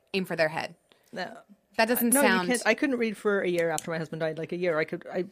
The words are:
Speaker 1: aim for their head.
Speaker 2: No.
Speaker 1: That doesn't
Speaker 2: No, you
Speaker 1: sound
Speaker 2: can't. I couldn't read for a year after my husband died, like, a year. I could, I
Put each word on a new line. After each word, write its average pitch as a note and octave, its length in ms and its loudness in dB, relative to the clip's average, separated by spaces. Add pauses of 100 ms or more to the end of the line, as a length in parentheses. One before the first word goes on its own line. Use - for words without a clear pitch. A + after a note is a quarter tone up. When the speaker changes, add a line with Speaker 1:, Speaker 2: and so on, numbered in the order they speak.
(140)
Speaker 1:
aim F#3+ 120 0
for F3 100 -4
their D#3+ 140 4
head. D#3+ 260 -6 (360)
Speaker 2:
No. F#3+ 260 -8 (380)
Speaker 1:
That A3+ 120 4
doesn't A#3 260 2
Speaker 2:
No, C#4 80 4
you B3 60 6
Speaker 1:
sound F#3 220 4
Speaker 2:
can't. D#3+ 180 0
I A3+ 80 4
couldn't C4+ 240 0
read A3+ 180 -2
for G3+ 240 0
a F3+ 80 0
year E3+ 220 0
after D#3 180 -4
my D#3+ 80 -4
husband D#3+ 220 -8
died, D#3+ 180 -2
like, D#3+ 140 -8
a F3+ 40 -4
year. F3 220 0
I D#3+ 60 0
could, E3+ 280 -6
I F#3 200 -4